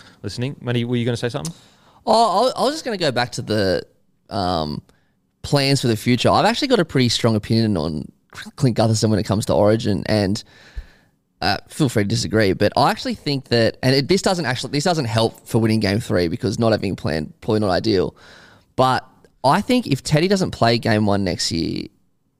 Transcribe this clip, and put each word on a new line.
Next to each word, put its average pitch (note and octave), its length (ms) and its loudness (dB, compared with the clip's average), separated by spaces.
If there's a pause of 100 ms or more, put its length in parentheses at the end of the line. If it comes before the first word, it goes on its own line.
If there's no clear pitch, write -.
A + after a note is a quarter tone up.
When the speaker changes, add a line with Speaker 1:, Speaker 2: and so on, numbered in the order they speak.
(220)
Speaker 1:
listening. A#2+ 380 -8
Matty, A#2+ 240 -2
were B2 120 -4
you A#2 80 -2
gonna A#2+ 120 -2
say B2 120 -6
something? D3 260 -8 (520)
Speaker 2:
Oh, A3+ 500 2
I, - 40 -6
I G3+ 40 0
was C#4+ 100 0
just - 100 -12
gonna A3+ 120 -4
go E3 160 -2
back A#2+ 200 -2
to A#2+ 100 -8
the, F#2+ 420 0 (460)
um, F2+ 500 -2 (640)
plans C#3 380 2
for B2+ 80 0
the A2 80 2
future. A#2+ 340 2
I've A#2 160 4
actually B3 220 -2
got B3 120 4
a E3 40 2
pretty B2+ 240 2
strong A2+ 280 0
opinion A2 400 0
on D2+ 340 -4 (200)
Clint - 460 -2
Gutherson A2 340 2
when G#2+ 80 2
it F2 80 -2
comes G#2 200 0
to F2 80 2
Origin, G#2 520 2
and, G#2 360 0 (1000)
uh, F#2+ 160 -2 (100)
feel D3 220 0
free G#2+ 120 0
to G2+ 60 0
disagree, G#2 460 0
but G#2 220 2
I D3 140 4
actually A3 240 -6
think C#3+ 340 -6
that, A#2 340 2
and B2+ 120 2
it, C3+ 140 0
this F#3+ 140 2
doesn't F3 240 0
actually, B2 240 -4
this D3 140 -2
doesn't E3 200 0
help A2+ 420 -2
for A#2+ 140 -2
winning A2 200 2
game G2+ 200 0
three F2+ 280 0
because - 300 -4
not A2+ 140 2
having G2+ 200 -2
a - 40 -6
plan, D#2 360 -4 (100)
probably A2 180 0
not G#2 100 0
ideal. F2+ 460 0 (580)
But B2+ 320 0 (380)
I D3+ 160 4
think B3 260 0
if - 160 -2
Teddy D#3 260 2
doesn't F#3+ 240 0
play A#2 260 2
game A2 260 2
one G2+ 200 0
next - 280 -4
year, E2 360 -4 (500)